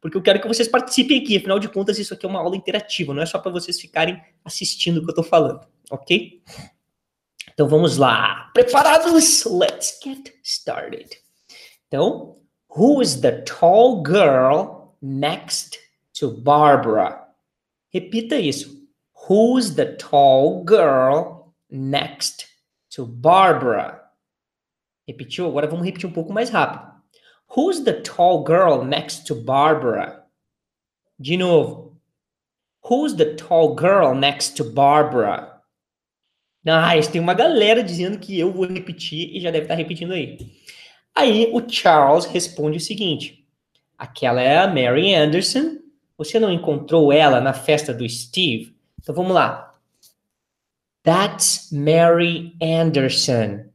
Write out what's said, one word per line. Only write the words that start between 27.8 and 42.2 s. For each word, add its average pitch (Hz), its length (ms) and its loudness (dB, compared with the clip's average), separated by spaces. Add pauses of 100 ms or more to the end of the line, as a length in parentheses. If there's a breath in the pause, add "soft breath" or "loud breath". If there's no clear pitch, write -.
the 233 140 0
tall 175 500 0
girl 160 400 2
next 147 420 -6
to 147 80 -6
Barbara? 127 920 -2 (920)
De 147 180 -4
novo. 175 640 -2 (840)
Who's 277 320 -2
the 151 200 0
tall 160 400 2
girl 175 400 2
next 139 420 -2
to 143 80 -4
Barbara? 127 960 0 (1000)
Nice. 160 480 2
Tem 170 100 -4
uma 175 120 0
galera 226 500 4
dizendo 180 360 -6
que 196 200 -10
eu 180 140 0
vou 185 140 -4
repetir 175 680 -10
e 185 60 -10
já 175 100 -4
deve 156 160 -4
tá 160 80 -4
repetindo 170 380 -8
aí. 165 260 -10 (760 loud breath)
Aí 226 380 2
o 233 140 -2
Charles 156 600 4